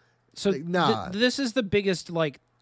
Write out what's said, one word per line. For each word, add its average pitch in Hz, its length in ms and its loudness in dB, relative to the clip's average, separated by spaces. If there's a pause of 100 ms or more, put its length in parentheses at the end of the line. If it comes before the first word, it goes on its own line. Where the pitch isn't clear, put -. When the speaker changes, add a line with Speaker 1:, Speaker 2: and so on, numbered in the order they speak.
(360)
Speaker 1:
So 101 160 0
Speaker 2:
Like, 135 140 -2
nah. 170 440 2
Speaker 1:
th-, 190 100 -6
this 247 200 2
is 254 140 -2
the 262 100 0
biggest, 196 480 0
like, 160 280 -2 (220)